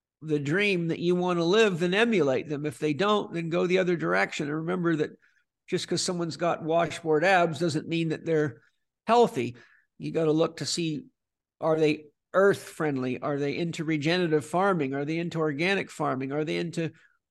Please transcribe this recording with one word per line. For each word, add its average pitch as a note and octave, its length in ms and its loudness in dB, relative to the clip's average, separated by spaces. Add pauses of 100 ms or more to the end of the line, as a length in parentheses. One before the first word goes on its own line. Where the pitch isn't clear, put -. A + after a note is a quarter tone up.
(220)
the D3+ 160 0
dream E3+ 500 0
that E3 120 -2
you F3 160 2
want F3+ 220 0
to E3+ 60 2
live, F#3+ 360 4
then F3+ 140 0
emulate F#3 540 2
them. D3 180 -4
If D3+ 120 -8
they D3+ 140 -2
don't, G3+ 400 0
then E3+ 160 -6
go F3 180 0
the F3+ 120 2
other F3+ 180 2
direction. E3+ 500 -2
And D3 120 -4
remember E3+ 380 -2
that D3 140 0 (600)
just F3+ 160 -4
'cause F3 160 -2
someone's E3+ 340 -4
got E3+ 280 -2
washboard D#3+ 600 0
abs E3+ 360 4
doesn't D#3 280 -2
mean E3 200 -2
that D3+ 160 -4
they're D3+ 360 0 (460)
healthy. E3+ 500 2 (420)
You D3 120 -8
gotta D#3 220 2
look E3 240 2
to C#3 100 -8
see, D#3+ 380 -4 (560)
are D#3+ 180 2
they D3+ 280 2 (280)
earth G3 260 6
friendly? C3 600 -4
Are C#3+ 180 -2
they C#3+ 180 -2
into E3+ 280 -4
regenerative D#3 600 0
farming? E3+ 500 0
Are C#3+ 100 -2
they D#3+ 140 -4
into E3+ 200 -4
organic D#3+ 500 0
farming? C3+ 440 -4
Are D3+ 120 -2
they E3+ 120 -4
into E3+ 340 -4 (400)